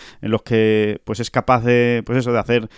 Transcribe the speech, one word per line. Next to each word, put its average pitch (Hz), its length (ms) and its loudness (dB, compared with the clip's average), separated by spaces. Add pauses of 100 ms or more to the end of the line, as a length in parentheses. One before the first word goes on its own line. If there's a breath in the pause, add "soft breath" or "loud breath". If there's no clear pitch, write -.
(200 loud breath)
en 107 120 -4
los 110 100 -4
que, 107 640 0
pues, 107 160 -8
es 117 100 -6
capaz 123 300 0
de, 120 440 2
pues 120 140 -2
eso, 120 140 -2
de 113 80 2
hacer, 117 380 0